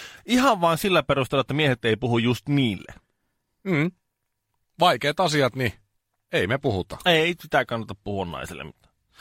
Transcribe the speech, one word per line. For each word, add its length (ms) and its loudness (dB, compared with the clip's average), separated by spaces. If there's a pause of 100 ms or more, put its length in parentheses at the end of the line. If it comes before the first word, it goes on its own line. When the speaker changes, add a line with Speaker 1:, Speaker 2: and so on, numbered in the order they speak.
(260)
Speaker 1:
Ihan 360 2
vaan 160 2
sillä 260 2
perusteella, 380 0
että 120 -4
miehet 320 0
ei 100 2
puhu 220 0
just 320 0
niille. 440 0 (680)
Speaker 2:
Mm. 280 -2 (880)
Vaikeat 400 2
asiat, 360 2
niin 180 -2 (580)
ei 160 0
me 100 0
puhuta. 480 -2
Speaker 1:
Ei 360 2
sitä 240 0
kannata 380 -8
puhua 220 -4
naiselle 380 -10
mitään. 300 -20 (280)